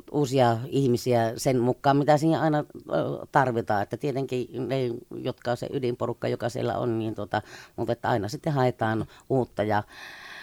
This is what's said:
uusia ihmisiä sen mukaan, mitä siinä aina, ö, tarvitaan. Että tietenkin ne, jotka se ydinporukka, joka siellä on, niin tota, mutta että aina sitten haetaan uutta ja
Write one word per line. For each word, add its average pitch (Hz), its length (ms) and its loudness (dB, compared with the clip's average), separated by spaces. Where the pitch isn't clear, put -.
uusia 127 460 4
ihmisiä 120 720 2
sen 131 220 2
mukaan, 123 380 2
mitä 147 200 6
siinä 151 240 2
aina, 151 180 2
ö, 147 40 -2
tarvitaan. 117 520 2
Että - 140 -6
tietenkin 127 500 -4
ne, 135 60 -2
jotka 123 340 -4
se 123 180 -8
ydinporukka, 120 540 -2
joka 120 220 -2
siellä 120 280 -2
on, 120 220 0
niin 110 160 -4
tota, 104 260 -2
mutta 117 180 -2
että - 160 -2
aina 110 200 0
sitten 147 240 -4
haetaan 113 520 0
uutta 120 340 0
ja 104 200 2